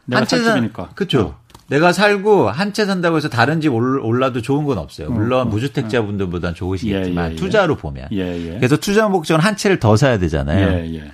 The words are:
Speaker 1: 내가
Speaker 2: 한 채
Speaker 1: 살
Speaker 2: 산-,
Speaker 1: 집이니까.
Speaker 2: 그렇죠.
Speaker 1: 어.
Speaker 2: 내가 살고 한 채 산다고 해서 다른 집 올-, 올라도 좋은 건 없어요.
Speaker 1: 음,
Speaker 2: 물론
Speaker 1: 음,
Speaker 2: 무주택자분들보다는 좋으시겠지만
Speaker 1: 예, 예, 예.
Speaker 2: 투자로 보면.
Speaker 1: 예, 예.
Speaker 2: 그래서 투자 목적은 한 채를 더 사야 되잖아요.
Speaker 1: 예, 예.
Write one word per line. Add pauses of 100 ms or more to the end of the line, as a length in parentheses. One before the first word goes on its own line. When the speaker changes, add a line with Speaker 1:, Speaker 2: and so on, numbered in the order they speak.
Speaker 1:
내가
Speaker 2:
한
채
Speaker 1:
살
Speaker 2:
산-,
Speaker 1:
집이니까.
Speaker 2:
그렇죠.
Speaker 1:
어. (180)
Speaker 2:
내가
살고
한
채
산다고
해서
다른
집
올-,
올라도
좋은
건
없어요.
Speaker 1:
음,
Speaker 2:
물론
Speaker 1:
음,
Speaker 2:
무주택자분들보다는
좋으시겠지만
Speaker 1:
예,
예,
예.
Speaker 2:
투자로
보면.
Speaker 1:
예, (300)
예.
Speaker 2:
그래서
투자
목적은
한
채를
더
사야
되잖아요. (120)
Speaker 1:
예,
예.